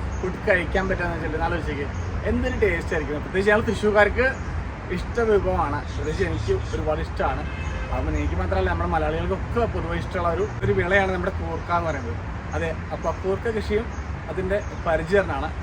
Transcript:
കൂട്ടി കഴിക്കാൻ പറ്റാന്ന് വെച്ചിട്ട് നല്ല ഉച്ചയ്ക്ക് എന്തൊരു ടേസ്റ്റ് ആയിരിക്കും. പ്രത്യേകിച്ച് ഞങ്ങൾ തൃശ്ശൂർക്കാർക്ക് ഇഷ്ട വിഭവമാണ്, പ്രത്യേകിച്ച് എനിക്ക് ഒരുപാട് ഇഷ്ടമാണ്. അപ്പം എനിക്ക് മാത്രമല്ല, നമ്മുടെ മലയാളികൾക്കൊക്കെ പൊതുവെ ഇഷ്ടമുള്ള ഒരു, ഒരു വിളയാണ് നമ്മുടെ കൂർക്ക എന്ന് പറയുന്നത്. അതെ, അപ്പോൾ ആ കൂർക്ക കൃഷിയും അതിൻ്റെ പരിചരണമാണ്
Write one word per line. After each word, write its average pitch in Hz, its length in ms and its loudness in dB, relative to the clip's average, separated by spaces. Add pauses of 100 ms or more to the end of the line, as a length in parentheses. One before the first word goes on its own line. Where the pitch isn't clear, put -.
(200)
കൂട്ടി 185 180 -2 (100)
കഴിക്കാൻ 190 420 2
പറ്റാന്ന് 175 260 0
വെച്ചിട്ട് 160 260 -2
നല്ല 165 180 0
ഉച്ചയ്ക്ക് 143 260 -4 (440)
എന്തൊരു 240 340 0
ടേസ്റ്റ് 170 320 2
ആയിരിക്കും. 147 280 -2
പ്രത്യേകിച്ച് 196 280 2
ഞങ്ങൾ 220 160 4
തൃശ്ശൂർക്കാർക്ക് 208 580 4 (680)
ഇഷ്ട - 200 -6 (140)
വിഭവമാണ്, 185 480 4 (160)
പ്രത്യേകിച്ച് 156 360 0
എനിക്ക് 160 240 0 (200)
ഒരുപാട് 151 320 0
ഇഷ്ടമാണ്. 143 380 0 (480)
അപ്പം - 180 0 (100)
എനിക്ക് 165 220 0
മാത്രമല്ല, 185 300 2
നമ്മുടെ 170 240 0
മലയാളികൾക്കൊക്കെ 175 800 0
പൊതുവെ 170 260 -2
ഇഷ്ടമുള്ള 175 340 0
ഒരു, 196 100 0 (200)
ഒരു 202 140 4
വിളയാണ് 190 360 4
നമ്മുടെ 180 240 -2
കൂർക്ക 165 380 -4
എന്ന് 165 120 0
പറയുന്നത്. 139 300 -4 (380)
അതെ, 160 120 -2 (240)
അപ്പോൾ 165 180 -2
ആ 160 120 -4
കൂർക്ക 196 340 0
കൃഷിയും 208 300 0 (440)
അതിൻ്റെ 185 280 0 (260)
പരിചരണമാണ് 165 640 2 (120)